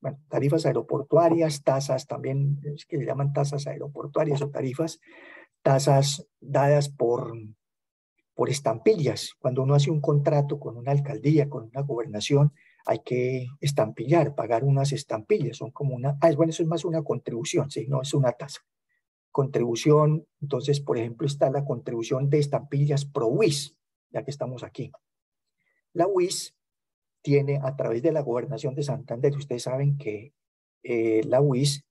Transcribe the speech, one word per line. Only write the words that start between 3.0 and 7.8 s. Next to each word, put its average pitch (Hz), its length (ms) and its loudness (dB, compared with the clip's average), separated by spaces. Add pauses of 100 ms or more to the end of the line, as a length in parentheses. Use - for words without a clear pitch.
llaman 135 280 -2
tasas 143 340 -2
aeroportuarias 143 720 -4
o 143 80 -4
tarifas, 143 500 -4 (640)
tasas 139 680 2 (120)
dadas 143 500 2
por, 120 460 -2 (960)